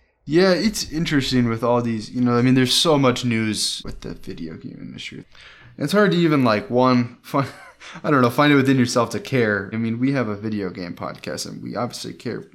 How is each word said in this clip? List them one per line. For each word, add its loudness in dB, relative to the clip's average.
Yeah, 4
it's -2
interesting 0
with -2
all 2
these, -4
you -4
know, 4
I 4
mean, 4
there's 4
so 4
much 2
news -2
with -12
the -10
video -12
game -18
industry. -14
It's -4
hard 4
to 2
even, 4
like, 2
one, 2
<laughs> -20
fi-, -2
I -2
don't 4
know, 4
find 4
it 6
within 4
yourself 0
to -6
care. -2
I -6
mean, -4
we 0
have -2
a -6
video -6
game -10
podcast, -10
and -14
we -10
obviously -8
care -10